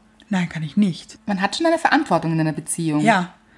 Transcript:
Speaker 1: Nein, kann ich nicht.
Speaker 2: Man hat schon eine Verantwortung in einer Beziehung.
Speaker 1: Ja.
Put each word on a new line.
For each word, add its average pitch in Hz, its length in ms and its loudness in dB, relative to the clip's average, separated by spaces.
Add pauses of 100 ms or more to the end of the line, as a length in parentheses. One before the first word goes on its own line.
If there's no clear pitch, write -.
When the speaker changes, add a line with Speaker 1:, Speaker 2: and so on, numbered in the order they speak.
(300)
Speaker 1:
Nein, 180 180 0
kann 160 140 -8
ich 156 160 -4
nicht. 190 480 -2
Speaker 2:
Man 196 160 -2
hat 196 140 -2
schon 330 100 -2
eine 330 120 4
Verantwortung 165 540 2
in 160 80 0
einer 156 120 0
Beziehung. 156 500 -2
Speaker 1:
Ja. 190 320 2 (240)